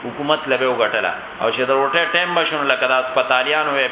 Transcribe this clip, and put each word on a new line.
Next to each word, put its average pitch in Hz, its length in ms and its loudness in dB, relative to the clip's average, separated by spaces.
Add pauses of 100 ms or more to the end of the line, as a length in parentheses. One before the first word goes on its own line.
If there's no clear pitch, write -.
حکومت 143 440 -2
لبه 131 200 2
وګټله. 110 440 0 (300)
او 113 100 2
چې 123 100 -2
د 127 100 0
روټۍ 139 420 2
ټایم 175 220 0
به 165 80 2
شو، 156 140 -2
نو 147 60 -2
لکه 127 240 2
د 127 40 2
هسپتالیانو 131 840 0
یې 131 140 0